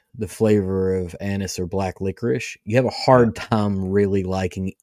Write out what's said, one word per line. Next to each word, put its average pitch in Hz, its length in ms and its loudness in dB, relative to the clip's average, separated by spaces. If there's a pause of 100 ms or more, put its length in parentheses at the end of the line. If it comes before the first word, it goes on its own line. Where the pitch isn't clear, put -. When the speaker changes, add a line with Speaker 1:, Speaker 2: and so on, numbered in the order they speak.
(160)
Speaker 1:
the 110 120 -6
flavor 95 680 0
of 90 240 -6
anise 98 380 -6
or 92 80 -4
black 92 340 -4
licorice, 113 560 -4 (100)
you 104 100 -2
have 127 100 4
a 123 60 -2
hard 123 440 6
Speaker 2:
Yeah. - 140 -10
Speaker 1:
time 101 400 0
really 98 340 2
liking 92 600 -4